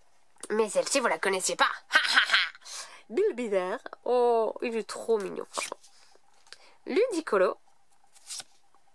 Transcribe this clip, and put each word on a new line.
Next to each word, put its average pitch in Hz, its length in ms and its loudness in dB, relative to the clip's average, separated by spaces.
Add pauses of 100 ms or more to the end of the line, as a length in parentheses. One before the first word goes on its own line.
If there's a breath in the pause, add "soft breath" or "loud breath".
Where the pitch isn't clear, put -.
(500)
Mais 214 200 0
celle-ci, 185 320 0
vous 233 60 0
la 214 120 0
connaissiez 185 380 -2
pas. 269 120 4 (220)
<laughs> - 1160 2
Bulbizarre. 226 720 0 (260)
Oh, 240 560 2
il 233 160 -4
est 208 100 -6
trop 214 300 -2
mignon, 185 340 -6
franchement. - 260 -8 (1080 loud breath)
Ludicolo. 311 720 0 (1400)